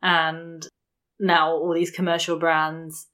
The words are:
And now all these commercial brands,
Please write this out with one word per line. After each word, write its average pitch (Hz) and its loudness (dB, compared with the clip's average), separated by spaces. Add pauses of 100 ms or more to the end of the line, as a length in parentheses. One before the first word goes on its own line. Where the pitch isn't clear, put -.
And 165 -2 (520)
now 170 4
all 165 0
these 170 0
commercial 170 -2
brands, 160 -2